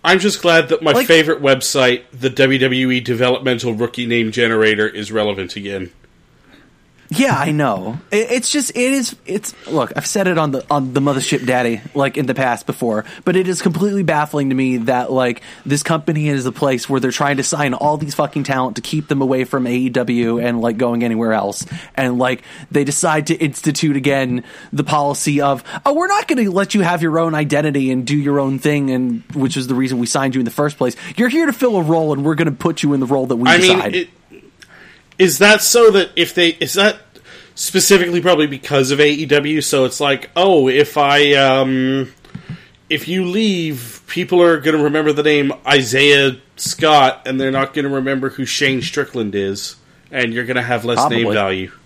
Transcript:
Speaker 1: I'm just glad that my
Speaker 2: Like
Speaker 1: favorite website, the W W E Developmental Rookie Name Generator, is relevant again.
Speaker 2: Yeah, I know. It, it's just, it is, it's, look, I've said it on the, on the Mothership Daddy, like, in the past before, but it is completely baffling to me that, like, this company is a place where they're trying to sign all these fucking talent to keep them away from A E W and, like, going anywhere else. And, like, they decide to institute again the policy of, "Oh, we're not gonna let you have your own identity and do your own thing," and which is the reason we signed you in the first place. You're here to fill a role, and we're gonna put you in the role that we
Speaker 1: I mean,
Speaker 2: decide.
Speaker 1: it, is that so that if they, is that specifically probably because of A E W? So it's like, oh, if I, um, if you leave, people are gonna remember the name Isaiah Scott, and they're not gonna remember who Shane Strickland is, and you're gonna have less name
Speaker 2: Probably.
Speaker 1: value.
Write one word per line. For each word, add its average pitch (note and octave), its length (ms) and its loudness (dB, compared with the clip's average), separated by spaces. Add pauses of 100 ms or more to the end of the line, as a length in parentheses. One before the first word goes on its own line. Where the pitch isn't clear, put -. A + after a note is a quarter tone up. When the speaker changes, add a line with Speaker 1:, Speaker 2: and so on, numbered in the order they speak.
Speaker 1:
I'm F#3 160 4
just G3 220 -2
glad E3 280 4
that D#3+ 120 0
my D#3 120 2
Speaker 2:
Like C4 120 2
Speaker 1:
favorite D#3+ 360 4
website, B2+ 600 2 (100)
the B2+ 160 -4
W C3 300 2
W B2+ 320 0
E B2+ 100 0
Developmental B2 760 0
Rookie A#2+ 320 -4
Name A#2 240 0
Generator, A2 560 2
is G#2 240 -8
relevant G#2 460 -2
again. G2 340 -8 (1160)
Speaker 2:
Yeah, A#3 300 0
I D3 140 -2
know. A#2+ 480 -2 (100)
It, A3+ 220 0
it's B3 180 -2
just, D4 200 -2
it B3 200 -2
is, C4+ 240 -4 (100)
it's, - 280 -8 (120)
look, C3+ 300 -2
I've D3 100 -6
said G3 220 -2
it F3+ 100 2
on D#3 140 0
the, C3 180 -6
on C#3 240 -2
the C3+ 60 2
Mothership C3+ 460 0
Daddy, A#2+ 340 0 (160)
like, C#3 220 0
in C#3+ 80 -2
the C3 80 -2
past B2 320 -2
before, A2+ 400 -4 (180)
but F#3 140 0
it F#3 100 0
is F3+ 140 -4
completely F#3+ 420 0
baffling D3 460 -2
to C3+ 60 0
me C3 240 0
that, B2 300 -2
like, B2+ 320 0 (240)
this C#3+ 180 -2
company D#3 440 -2
is C#3 180 -2
a C3 60 -2
place C3 380 -2
where C3+ 100 0
they're B2 120 0
trying C#3+ 260 0
to C3+ 60 -4
sign D3 300 -2
all D3+ 220 -2
these D3 180 -8
fucking D3 300 -2
talent B2+ 320 -2
to A#2 60 -8
keep D3+ 260 -6
them C#3 140 -2
away C3 240 0
from B2+ 220 -4
A A#2+ 60 -2
E B2+ 140 0
W A#2+ 520 0
and, A#2+ 200 -2
like, A2+ 180 -2
going A#2+ 240 0
anywhere A2+ 300 0
else. G2+ 340 -2 (300)
And, B2 240 -2
like, B2+ 220 -2 (300)
they C#3+ 120 2
decide D3+ 440 0
to E3 80 0
institute D3+ 600 -2
again C3 480 -2 (300)
the C#3 100 -2
policy C#3+ 560 -2
of, C#3 240 0 (220)
"Oh, C#4 80 2
we're E4+ 140 0
not G4+ 200 0
gonna A#3+ 240 0
let G3 240 -2
you G#3 60 4
have F3 200 0
your D#3+ 180 0
own E3 140 0
identity D3 560 0
and B2+ 160 -2
do C#3+ 120 -2
your C#3+ 240 0
own C3+ 180 -2
thing," C#3+ 300 0
and B2+ 340 -2 (100)
which C3+ 220 -2
is C3 120 -4
the C3 80 -2
reason C3 240 -2
we A#2+ 80 -2
signed C3+ 280 -2
you C3+ 60 0
in A#2+ 40 -2
the A2+ 60 -6
first D3 260 -2
place. B2+ 200 -2 (180)
You're A#3+ 140 0
here D#4+ 160 0
to C#4+ 80 0
fill A#3 240 0
a F3+ 40 2
role, D#3+ 300 2
and C#3 140 -2
we're D#3 100 0
gonna D#3+ 160 0
put D#3+ 320 -4
you D3 100 2
in C#3 60 0
the C3 60 0
role C3 220 0
that B2+ 100 -2
we A#2+ 100 0
Speaker 1:
I E3 120 6
mean, F#3 180 4
Speaker 2:
decide. F#3 180 -4
Speaker 1:
it, F3+ 140 -4 (1080)
is F3 200 4
that G#3 240 4
so A#3 260 6
that F#3+ 260 2
if E3+ 200 -2
they, E3+ 140 2
is D#3+ 260 -4
that G3+ 200 2 (600)
specifically F3+ 680 2
probably E3 240 4
because C3+ 460 0
of C#3+ 80 0
A D3 100 6
E D3 160 -2
W? D3 360 0
So C#3 240 2
it's B2 140 -6
like, C#3 360 -2
oh, E3+ 340 4
if C#3+ 260 2
I, C#3+ 380 4
um, C3+ 800 2 (720)
if D3+ 200 -4
you F#3 180 -2
leave, F3 800 -4
people F3 380 2
are E3+ 180 6
gonna D3+ 220 2
remember D3+ 300 2
the D3 100 0
name D3 280 2 (140)
Isaiah C#3 720 4 (180)
Scott, D3 720 2
and C3 160 -4
they're C3+ 80 0
not C3+ 240 -2
gonna C#3 160 -2
remember C3+ 400 -2
who C3 160 -6
Shane C3 380 -2
Strickland - 500 -4
is, G2 420 -4 (360)
and A#2+ 240 -2
you're A#2+ 100 -4
gonna B2+ 160 -2
have A#2 240 -2
less A#2+ 140 0 (100)
name A#2 140 0
Speaker 2:
Probably. G#2 120 0
Speaker 1:
value. F#2+ 360 -2 (140)